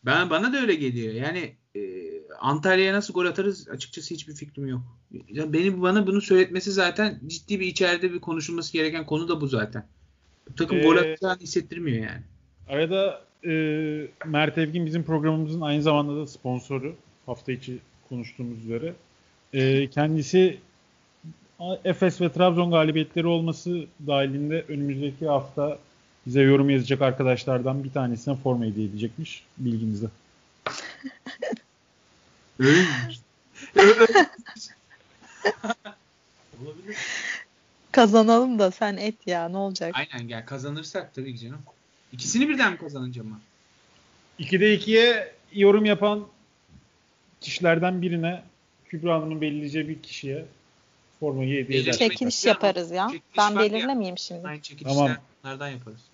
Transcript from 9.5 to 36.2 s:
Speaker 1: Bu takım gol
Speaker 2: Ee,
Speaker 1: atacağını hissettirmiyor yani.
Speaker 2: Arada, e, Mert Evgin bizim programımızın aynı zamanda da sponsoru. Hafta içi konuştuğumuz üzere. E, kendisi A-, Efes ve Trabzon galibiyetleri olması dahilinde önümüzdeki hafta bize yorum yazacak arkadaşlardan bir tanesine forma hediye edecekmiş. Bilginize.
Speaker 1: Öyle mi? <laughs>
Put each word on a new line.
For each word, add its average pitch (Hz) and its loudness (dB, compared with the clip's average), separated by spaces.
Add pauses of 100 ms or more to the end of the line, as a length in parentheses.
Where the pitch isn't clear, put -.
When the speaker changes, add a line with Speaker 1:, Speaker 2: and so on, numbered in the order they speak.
Speaker 1:
Bu - -18
takım 170 0
gol 160 8
Speaker 2:
Ee, - 6
Speaker 1:
atacağını 185 -2
hissettirmiyor 165 -4 (120)
yani. - -14 (460)
Speaker 2:
Arada, 165 -2 (220)
e, 175 -6 (760)
Mert 151 0
Evgin 160 -2
bizim 160 -4
programımızın 156 0
aynı 147 0
zamanda 147 2
da 151 -6
sponsoru. 131 -8 (300)
Hafta 127 -8
içi 127 -10 (300)
konuştuğumuz 120 -10
üzere. 117 -6 (580)
E, 135 2
kendisi 156 2 (1000)
A-, 180 -6
Efes 185 0
ve 175 2
Trabzon 175 2
galibiyetleri 160 2
olması 165 -2 (220)
dahilinde 143 -2
önümüzdeki 143 -6
hafta 143 -2 (480)
bize 127 2
yorum 139 6
yazacak 135 2
arkadaşlardan 131 0
bir 131 -10
tanesine 127 -4
forma 127 0
hediye 107 -2
edecekmiş. 110 -8 (140)
Bilginize. 113 -4 (2500)
Speaker 1:
Öyle 147 8
mi? 180 4 (920)
<laughs> 392 12 (2750)